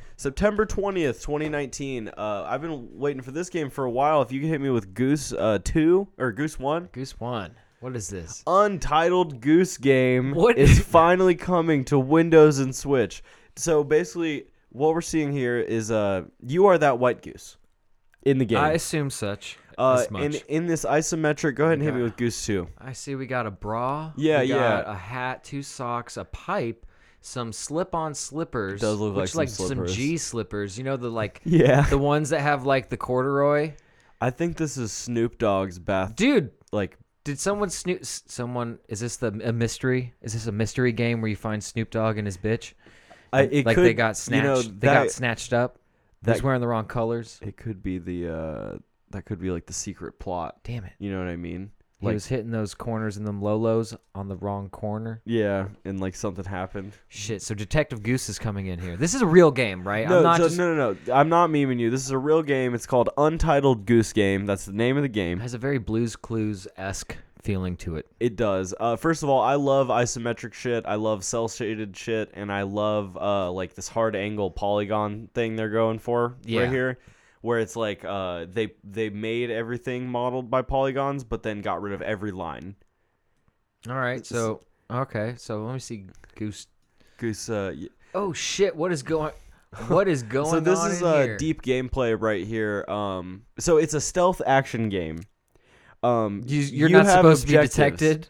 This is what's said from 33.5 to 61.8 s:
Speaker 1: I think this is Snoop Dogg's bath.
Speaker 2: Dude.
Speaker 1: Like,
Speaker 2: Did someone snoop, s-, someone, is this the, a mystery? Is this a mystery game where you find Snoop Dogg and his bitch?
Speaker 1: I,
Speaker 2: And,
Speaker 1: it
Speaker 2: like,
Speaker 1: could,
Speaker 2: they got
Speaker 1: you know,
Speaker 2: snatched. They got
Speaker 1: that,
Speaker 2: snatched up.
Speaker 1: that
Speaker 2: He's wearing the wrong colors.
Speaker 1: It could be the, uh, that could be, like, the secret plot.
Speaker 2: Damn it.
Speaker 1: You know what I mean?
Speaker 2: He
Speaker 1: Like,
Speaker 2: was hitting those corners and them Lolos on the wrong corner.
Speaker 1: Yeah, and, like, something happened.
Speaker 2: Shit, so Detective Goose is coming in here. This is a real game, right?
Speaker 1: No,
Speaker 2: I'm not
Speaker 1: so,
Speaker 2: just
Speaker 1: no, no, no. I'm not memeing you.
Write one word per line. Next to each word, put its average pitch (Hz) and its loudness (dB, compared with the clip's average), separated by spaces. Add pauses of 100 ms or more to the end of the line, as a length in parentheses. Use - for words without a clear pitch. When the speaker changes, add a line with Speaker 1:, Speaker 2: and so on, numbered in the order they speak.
Speaker 1:
I 123 0
think 165 -2
this 156 -2
is 113 -4
Snoop 117 -2
Dogg's 95 0
bath. 95 -2
Speaker 2:
Dude. 220 2 (220)
Speaker 1:
Like, 101 -4 (260)
Speaker 2:
Did 143 -6
someone 202 -2
snoop, 175 -6
s-, - -12
someone, 120 -8 (120)
is 101 -6
this 120 -6
the, 117 -2 (140)
a 113 -2
mystery? 123 -2
Is 110 -8
this 113 -6
a 110 -2
mystery 113 0
game 117 0
where 110 -2
you 104 -2
find 107 -6
Snoop - -6
Dogg 110 0
and 104 -2
his 95 -6
bitch? 110 -4 (580)
Speaker 1:
I, 139 6
Speaker 2:
And, 127 0
Speaker 1:
it 139 4
Speaker 2:
like, 113 4
Speaker 1:
could, 180 8
Speaker 2:
they 113 8
got 110 0
Speaker 1:
you 117 4
know, 139 4
Speaker 2:
snatched. 104 -8
They - 4
got 135 6
Speaker 1:
that, 113 -2
Speaker 2:
snatched 123 -4
up. 123 0 (440)
Speaker 1:
that 117 4
Speaker 2:
He's - -2
wearing 131 2
the 120 -2
wrong 113 -2
colors. 117 -4
Speaker 1:
It 101 -12
could 101 -10
be 92 -4
the, 87 -6
uh, 78 -8 (340)
that 95 -10
could 98 -8
be, 92 -4
like, 85 -6
the 92 -14
secret - -10
plot. 90 -8
Speaker 2:
Damn 120 -10
it. 90 -16
Speaker 1:
You 101 -6
know 95 -4
what 90 -4
I 85 -6
mean? 87 -10 (280)
Speaker 2:
He 101 -4
Speaker 1:
Like, 110 0
Speaker 2:
was 104 -6
hitting 117 -4
those 110 -4
corners 110 -6
and 104 -8
them 101 -6
Lolos 113 0 (180)
on 98 -10
the 98 -8
wrong 101 -6
corner. 110 -8
Speaker 1:
Yeah, 101 0 (180)
and, 95 -6
like, 92 -4
something 98 -6
happened. 95 -8 (160)
Speaker 2:
Shit, 104 -8
so - -8
Detective 107 -2
Goose 123 -2
is 104 -8
coming 98 -6
in 90 -6
here. 87 -8
This 165 0
is 262 -2
a 226 4
real 165 8
game, 98 -2
right? 107 0
Speaker 1:
No, 180 6
Speaker 2:
I'm 165 8
not 170 6
Speaker 1:
so, 170 4
Speaker 2:
just 165 -2
Speaker 1:
no, 175 2
no, 117 0 (100)
no. 123 0
I'm 143 6
not 170 6
memeing 139 2
you. 117 2